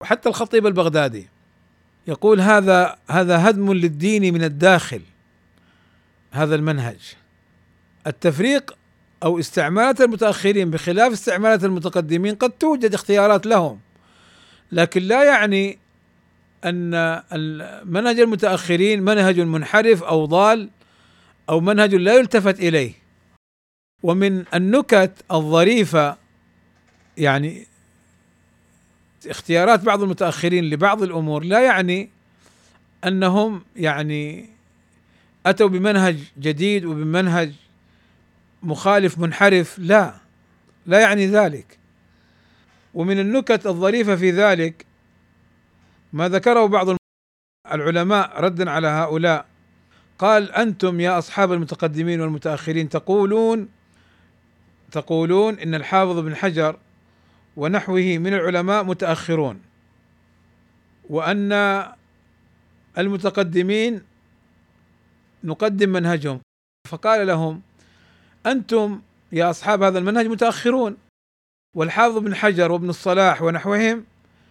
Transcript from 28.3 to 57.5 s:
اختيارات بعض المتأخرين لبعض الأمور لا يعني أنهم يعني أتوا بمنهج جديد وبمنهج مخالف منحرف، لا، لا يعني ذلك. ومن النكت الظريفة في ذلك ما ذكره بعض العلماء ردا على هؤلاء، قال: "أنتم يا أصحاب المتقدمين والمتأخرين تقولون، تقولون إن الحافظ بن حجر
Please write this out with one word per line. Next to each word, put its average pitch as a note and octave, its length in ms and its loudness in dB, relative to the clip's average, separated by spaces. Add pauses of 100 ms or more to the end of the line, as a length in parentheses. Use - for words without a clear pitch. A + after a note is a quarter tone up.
اختيارات F3+ 560 2
بعض G3+ 200 0
المتأخرين F3 600 -2
لبعض F#3+ 400 0
الأمور D#3+ 400 -4
لا G3 180 0
يعني F#3+ 480 0 (1000)
أنهم F#3+ 560 0 (120)
يعني D3+ 760 -6 (960)
أتوا G3 220 4
بمنهج F#3+ 520 0 (200)
جديد E3+ 460 -2
وبمنهج E3 680 -2 (1120)
مخالف F#3 560 0
منحرف، F3+ 600 2
لا، F3+ 340 2 (720)
لا F3+ 140 4
يعني G3+ 280 4
ذلك. F#3+ 520 0 (1120)
ومن F#3+ 260 -2
النكت A3 480 0
الظريفة G3 480 0
في F3+ 160 0
ذلك F3 540 0 (1300)
ما D#3+ 160 -2
ذكره A3 360 2
بعض G3 220 0 (840)
العلماء E3+ 720 -2
ردا F3 300 -2
على D#3+ 160 -2
هؤلاء، D#3+ 580 -2 (760)
قال: G#3 320 2
"أنتم F#3 480 -2
يا F3+ 180 0
أصحاب F3+ 360 -2
المتقدمين E3 680 -4
والمتأخرين D#3 680 -4
تقولون، G#3 800 0 (1200)
تقولون E3+ 680 0
إن D#3+ 160 -6
الحافظ F3+ 440 0
بن D#3 160 -6
حجر D#3+ 420 -2 (800)